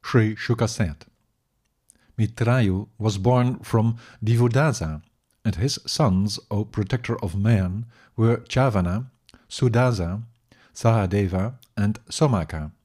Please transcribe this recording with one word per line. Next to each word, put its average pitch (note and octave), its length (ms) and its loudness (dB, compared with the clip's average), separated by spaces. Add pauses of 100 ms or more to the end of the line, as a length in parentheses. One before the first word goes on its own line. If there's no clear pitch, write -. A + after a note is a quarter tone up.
Sri A2 320 2
Shuka A#2 320 -2
said, F#2 380 -4 (1120)
Mitrayu A2 760 0
was G#2+ 220 -2
born B2 400 2
from A#2 400 0 (260)
Divudasa, A#2 800 0 (420)
and G#2 120 0
his A#2+ 280 -2
sons, G2+ 560 0 (100)
O G#2 140 -2
protector A2+ 580 -4
of F2+ 140 -4
man, G2+ 480 0 (320)
were A2+ 220 2
Chavana, G#2+ 720 0 (400)
Sudasa, A2+ 720 0 (520)
Sahadeva, G2+ 840 0 (200)
and G#2 300 -2
Somaka. E2 680 -2 (120)